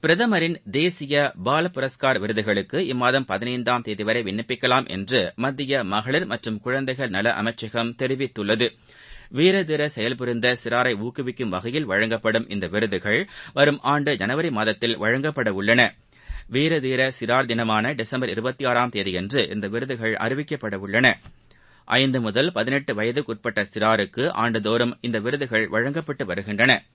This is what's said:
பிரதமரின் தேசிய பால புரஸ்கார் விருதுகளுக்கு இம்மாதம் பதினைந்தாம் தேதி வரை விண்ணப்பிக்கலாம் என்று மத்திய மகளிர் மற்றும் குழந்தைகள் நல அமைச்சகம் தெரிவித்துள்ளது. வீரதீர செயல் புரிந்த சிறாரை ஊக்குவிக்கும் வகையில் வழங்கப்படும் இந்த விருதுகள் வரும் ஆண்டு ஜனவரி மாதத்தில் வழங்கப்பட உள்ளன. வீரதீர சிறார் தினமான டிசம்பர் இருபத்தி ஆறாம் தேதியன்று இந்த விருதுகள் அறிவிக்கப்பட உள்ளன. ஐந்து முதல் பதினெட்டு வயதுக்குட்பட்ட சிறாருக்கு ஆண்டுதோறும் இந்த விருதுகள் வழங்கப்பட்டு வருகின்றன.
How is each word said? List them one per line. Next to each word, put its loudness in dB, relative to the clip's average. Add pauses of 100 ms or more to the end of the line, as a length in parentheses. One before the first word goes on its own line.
பிரதமரின் 2 (100)
தேசிய 0 (120)
பால 2
புரஸ்கார் 0
விருதுகளுக்கு 0
இம்மாதம் 2
பதினைந்தாம் -2
தேதி -6
வரை 0
விண்ணப்பிக்கலாம் 0
என்று 0
மத்திய -2
மகளிர் 0
மற்றும் -6
குழந்தைகள் -2
நல 0
அமைச்சகம் -4
தெரிவித்துள்ளது. 0 (680)
வீரதீர 2
செயல் -2
புரிந்த 0
சிறாரை 2
ஊக்குவிக்கும் -6
வகையில் -2
வழங்கப்படும் 0
இந்த -4
விருதுகள் 0 (240)
வரும் 4
ஆண்டு 2
ஜனவரி 0
மாதத்தில் 0
வழங்கப்பட 0
உள்ளன. 4 (580)
வீரதீர 2
சிறார் 2
தினமான 0
டிசம்பர் -4
இருபத்தி -4
ஆறாம் 2
தேதியன்று -2
இந்த -4
விருதுகள் -4
அறிவிக்கப்பட -4
உள்ளன. 2 (680)
ஐந்து 2
முதல் 0
பதினெட்டு -2
வயதுக்குட்பட்ட -2
சிறாருக்கு 2
ஆண்டுதோறும் 0
இந்த -2
விருதுகள் -2
வழங்கப்பட்டு -2
வருகின்றன. 2 (120)